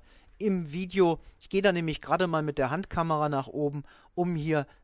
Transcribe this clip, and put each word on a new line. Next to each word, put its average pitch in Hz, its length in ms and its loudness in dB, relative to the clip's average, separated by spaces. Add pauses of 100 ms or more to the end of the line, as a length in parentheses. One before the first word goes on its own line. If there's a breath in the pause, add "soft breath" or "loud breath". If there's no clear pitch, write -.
(380 soft breath)
im 185 340 -2
Video. 180 480 2 (220 soft breath)
Ich - 80 -20
gehe 190 120 2
da 190 120 4
nämlich 165 280 -2
gerade 170 240 0
mal 160 160 0
mit 151 160 -4
der 131 120 0
Handkamera 160 580 -2
nach 139 200 -2
oben, 147 360 -4 (320 loud breath)
um 175 200 0
hier 151 300 0 (180 soft breath)